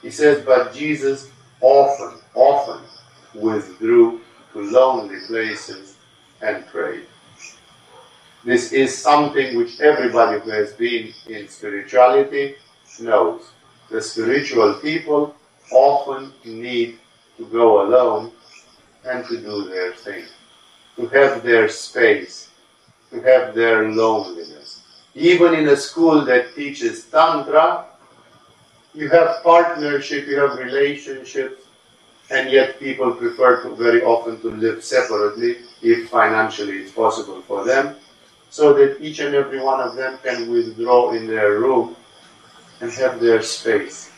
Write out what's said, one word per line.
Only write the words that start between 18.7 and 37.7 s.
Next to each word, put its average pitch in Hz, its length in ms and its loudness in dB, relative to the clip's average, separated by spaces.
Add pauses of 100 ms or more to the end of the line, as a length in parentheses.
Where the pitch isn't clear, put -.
and 123 220 -8
to - 100 -8
do 101 320 -10
their 90 240 -8
thing, 92 320 -16 (680)
to 120 120 -8
have 135 360 2
their 113 260 4
space, - 800 -2 (600)
to 117 100 -12
have 123 320 4
their 110 360 2
loneliness. 110 920 -4 (320)
Even 170 400 4
in 151 160 0
a 139 60 6
school 156 500 2
that - 300 0
teaches 139 500 -8
Tantra, 156 800 2 (1080)
you 151 160 -10
have 165 340 2
partnership, 151 840 2
you 139 120 -2
have 139 180 0
relationships, 135 1080 -6 (680)
and 131 200 -4
yet 131 300 2
people 131 320 -4
prefer 120 520 0
to 101 120 -10
very 117 280 2
often 117 380 -2
to 117 80 -6
live 110 340 -6
separately, 117 760 -2 (240)
if - 280 0
financially 107 720 -2
it's 95 120 -16
possible 101 560 -4
for 98 180 -6
them, 135 300 0 (540)